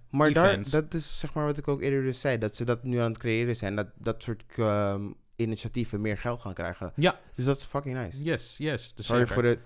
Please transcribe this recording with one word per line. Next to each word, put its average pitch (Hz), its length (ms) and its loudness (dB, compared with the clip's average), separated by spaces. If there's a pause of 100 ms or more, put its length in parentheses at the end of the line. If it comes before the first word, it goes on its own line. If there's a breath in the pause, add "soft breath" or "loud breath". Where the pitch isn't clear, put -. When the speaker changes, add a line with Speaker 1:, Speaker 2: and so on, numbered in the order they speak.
(100)
Speaker 1:
Maar 151 220 4
daar, 165 180 8
Speaker 2:
events. 135 200 0
Speaker 1:
dat 156 240 0
is, - 240 -4
zeg - 160 -4
maar, 151 100 0
wat 147 140 0
ik 143 100 -4
ook 143 140 0
eerder 139 200 2
dus 131 180 -2
zei. 131 180 2
Dat 107 180 -2
ze - 80 -2
dat 120 200 0
nu 123 140 0
aan 117 120 2
het 110 80 -6
creëren 117 380 0
zijn. 101 200 -4
Dat, 104 100 0 (120)
dat - 240 -4
soort, 113 200 -6 (140)
ehm, 104 460 2 (340)
initiatieven 113 640 -2
meer 107 180 0
geld 120 220 -4
gaan 95 140 -10
krijgen. 87 420 -6
Speaker 2:
Ja. 165 220 2 (160)
Speaker 1:
Dus 127 100 -4
dat 135 120 4
is - 80 -12
fucking 139 300 -6
nice. 127 280 -6
Speaker 2:
Yes, 156 360 -2
yes. 151 360 -4
Dus 107 120 -10
Speaker 1:
Sorry 120 200 4
Speaker 2:
zeker. - 160 -4
Speaker 1:
voor - 0 - (100)
de, 117 140 2